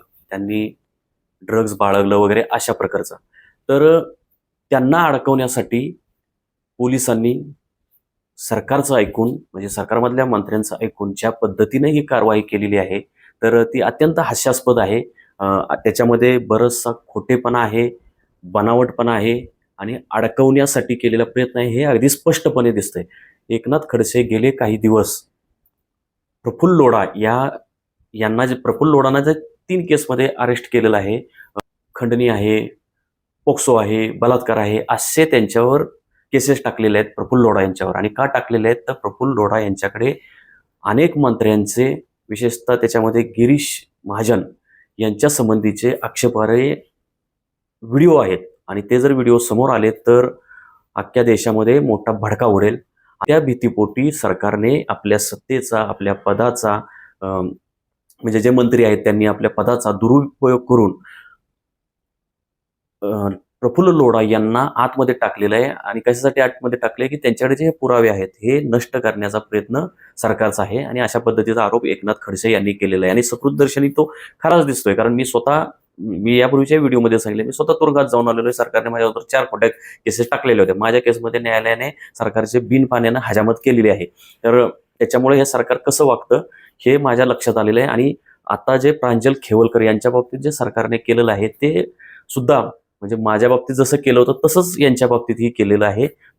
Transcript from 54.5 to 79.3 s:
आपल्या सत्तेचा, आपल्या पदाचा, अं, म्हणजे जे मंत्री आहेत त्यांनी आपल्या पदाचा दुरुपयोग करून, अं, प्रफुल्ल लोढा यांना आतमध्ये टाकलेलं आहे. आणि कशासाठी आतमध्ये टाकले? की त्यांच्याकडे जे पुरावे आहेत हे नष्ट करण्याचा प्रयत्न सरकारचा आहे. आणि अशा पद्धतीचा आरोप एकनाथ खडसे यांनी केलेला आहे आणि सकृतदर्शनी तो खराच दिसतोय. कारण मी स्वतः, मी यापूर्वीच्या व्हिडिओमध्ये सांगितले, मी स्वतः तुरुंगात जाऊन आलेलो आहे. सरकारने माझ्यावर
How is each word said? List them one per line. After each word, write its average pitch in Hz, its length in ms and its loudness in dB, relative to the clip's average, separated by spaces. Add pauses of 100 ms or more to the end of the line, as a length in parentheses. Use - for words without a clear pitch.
आपल्या 104 300 -2
सत्तेचा, 120 600 -6
आपल्या 98 340 -4
पदाचा, 107 600 -2 (480)
अं, 95 260 -6 (760)
म्हणजे 113 180 0
जे 123 100 2
मंत्री 123 340 4
आहेत 104 140 4
त्यांनी 107 280 0
आपल्या 104 240 -2
पदाचा 107 420 -2
दुरुपयोग 123 680 2
करून, 113 320 2 (2000)
अं, 101 280 -2 (300)
प्रफुल्ल 175 320 2
लोढा 120 280 4
यांना 110 560 2
आतमध्ये 127 380 0
टाकलेलं 104 400 -2
आहे. 120 100 2
आणि 110 360 -8
कशासाठी 131 400 0
आतमध्ये 127 380 -2
टाकले? 120 300 -4
की 147 80 -8
त्यांच्याकडे 131 400 0
जे 160 140 0
पुरावे 123 380 2
आहेत 95 260 -2
हे 131 260 -2
नष्ट 120 360 -2
करण्याचा 104 420 -4
प्रयत्न 113 480 -4 (300)
सरकारचा 107 460 -2
आहे. 104 200 -4
आणि 127 180 -6
अशा 117 180 -2
पद्धतीचा 113 460 0
आरोप 110 220 -2
एकनाथ 98 360 -4
खडसे 104 300 -4
यांनी 101 200 0
केलेला 95 340 -2
आहे 92 60 0
आणि 117 100 2
सकृतदर्शनी 139 640 -2
तो 151 260 -2 (280)
खराच 165 240 4
दिसतोय. 120 280 0
कारण 113 180 0
मी 123 120 -2
स्वतः, 139 400 0 (340)
मी 107 400 0
यापूर्वीच्या 139 400 4
व्हिडिओमध्ये 120 400 2
सांगितले, 107 240 -4
मी 123 100 -8
स्वतः 151 200 0
तुरुंगात 143 340 2
जाऊन 120 220 0
आलेलो 117 160 0
आहे. 123 80 -2
सरकारने 117 380 -2
माझ्यावर 113 400 -2